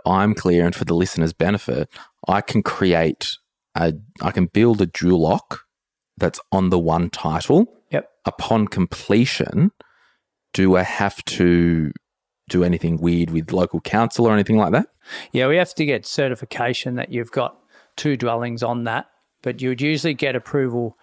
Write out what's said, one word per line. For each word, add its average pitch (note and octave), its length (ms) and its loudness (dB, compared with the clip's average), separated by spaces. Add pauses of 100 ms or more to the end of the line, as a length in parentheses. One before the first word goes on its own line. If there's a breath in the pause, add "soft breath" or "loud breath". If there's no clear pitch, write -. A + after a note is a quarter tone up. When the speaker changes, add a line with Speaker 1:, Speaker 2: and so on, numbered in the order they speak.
Speaker 1:
I'm G2 300 2
clear F2 320 2
and E2+ 80 0
for - 100 -6
the E2 100 0
listeners' E2 380 0
benefit, E2 560 -2 (380 loud breath)
I F#2+ 140 2
can G#2 240 -2
create E2 720 0 (400)
a, E2 180 0 (260)
I F#2 120 -2
can F2+ 140 0
build G#2+ 360 4
a F2+ 40 2
dual F2 340 2
lock - 400 -2 (580)
that's - 220 -2 (120)
on F#2+ 180 2
the F2+ 80 4
one E2 320 0
title. F2+ 560 0 (240)
Speaker 2:
Yep. D3 200 -4 (160)
Speaker 1:
Upon G#2+ 420 0
completion, - 1000 0 (840 soft breath)
do F#2+ 240 4
I F#2 60 4
have - 440 -4
to E2+ 680 2 (560)
do F2+ 160 2
anything E2 340 0
weird E2+ 320 0
with D#2+ 220 -4
local F2 280 -2
council A2+ 460 0
or A2 80 4
anything G#2 240 2
like F#2+ 140 2
that? D3 160 2 (440 loud breath)
Speaker 2:
Yeah, B2+ 140 0
we D3 100 2
have F3 200 0
to D#3 100 -2
get B2+ 200 -2
certification B2 920 -4
that B2 160 -6
you've A#2 180 -6
got - 260 -4 (400 soft breath)
two D3 200 -2
dwellings A#2 460 -4
on A#2+ 220 -4
that, A#2 220 -4 (360)
but B2 180 -6
you B2+ 80 -2
would B2+ 120 -4
usually D3+ 340 -2
get C3+ 200 -2
approval A#2+ 680 -4